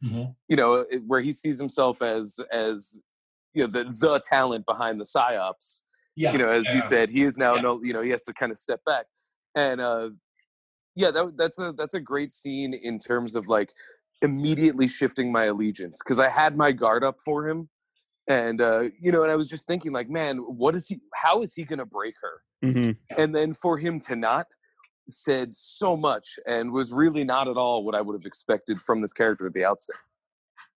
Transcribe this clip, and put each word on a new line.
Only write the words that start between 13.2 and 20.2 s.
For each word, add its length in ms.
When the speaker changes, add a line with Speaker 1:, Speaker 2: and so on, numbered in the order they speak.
Speaker 2:
of, 120
like, 240
immediately 680
shifting 440
my 140
allegiance, 560
'cause 180
I 100
had 280
my 160
guard 300
up 180
for 260
him. 220
And, 340
uh, 280
you 120
know, 120
and 80
I 40
was 140
just 160
thinking, 260
like, 180
"Man, 300